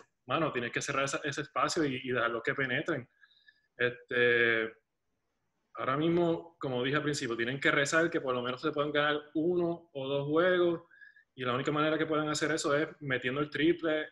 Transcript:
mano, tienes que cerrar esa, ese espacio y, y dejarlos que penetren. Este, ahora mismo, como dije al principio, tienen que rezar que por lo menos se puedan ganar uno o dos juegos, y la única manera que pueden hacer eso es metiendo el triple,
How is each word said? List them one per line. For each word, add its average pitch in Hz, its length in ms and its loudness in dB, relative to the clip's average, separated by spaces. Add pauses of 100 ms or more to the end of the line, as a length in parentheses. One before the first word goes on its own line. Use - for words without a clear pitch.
(260)
mano, 139 260 0
tienes 120 180 -2
que 135 100 -4
cerrar 135 260 -2
esa, 143 180 -4
ese 147 160 -4
espacio 147 440 0
y, 127 200 -2
y 127 80 -4
dejarlos 117 320 -2
que 135 100 0
penetren. 135 540 -2 (680)
Este, 120 960 2 (1000)
ahora 127 220 -2
mismo, 165 640 0
como 127 240 -2
dije 139 140 0
al 143 40 -4
principio, 143 340 -2
tienen 123 220 -2
que 151 140 2
rezar 156 380 2
que 165 100 -2
por 131 120 -2
lo 123 100 -2
menos 127 180 -6
se 156 100 -2
puedan 147 220 -2
ganar 147 280 2 (140)
uno 170 580 -2
o 135 140 -6
dos 143 220 -2
juegos, 170 540 2 (520)
y 127 100 -8
la 123 100 0
única 139 160 -2
manera 151 260 2
que 151 80 2
pueden 151 240 0
hacer 151 220 0
eso 156 260 0
es 156 120 0 (100)
metiendo 131 420 -2
el 151 80 -2
triple, 156 640 0